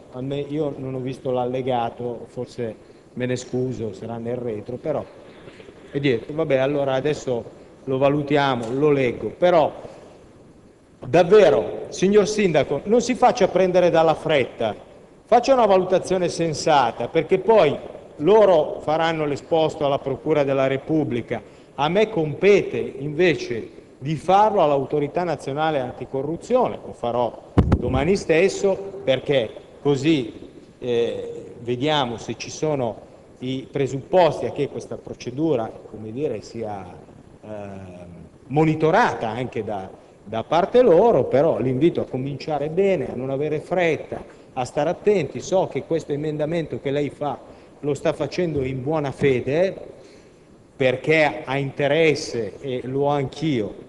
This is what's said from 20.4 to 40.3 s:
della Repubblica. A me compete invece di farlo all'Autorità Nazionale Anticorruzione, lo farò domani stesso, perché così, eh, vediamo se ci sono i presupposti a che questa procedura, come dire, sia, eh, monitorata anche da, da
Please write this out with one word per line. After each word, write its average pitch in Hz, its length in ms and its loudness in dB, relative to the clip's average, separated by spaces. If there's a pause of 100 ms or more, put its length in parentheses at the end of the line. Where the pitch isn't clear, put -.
della 135 220 0
Repubblica. 135 760 -2 (360)
A 143 120 0
me 208 220 2
compete 165 680 2
invece 139 880 -2 (300)
di 147 200 -4
farlo 202 460 4
all'Autorità 147 640 0
Nazionale 151 560 -2
Anticorruzione, 135 1040 -4
lo 101 80 -12
farò 120 580 -4 (280)
domani 131 380 0
stesso, 190 600 2 (260)
perché 131 460 0 (320)
così, 139 680 0 (280)
eh, 117 840 -4
vediamo 123 580 -2
se - 180 -8
ci - 140 -12
sono 135 500 -4 (380)
i 131 320 -8
presupposti 139 720 0
a 110 80 -4
che 131 160 -4
questa 113 300 -10
procedura, 123 720 -4 (160)
come 107 240 -14
dire, 123 300 -6
sia, 104 420 -10 (580)
eh, 110 60 -20 (1000)
monitorata 156 840 2
anche 117 340 -6
da, 98 240 -8 (340)
da 110 200 -6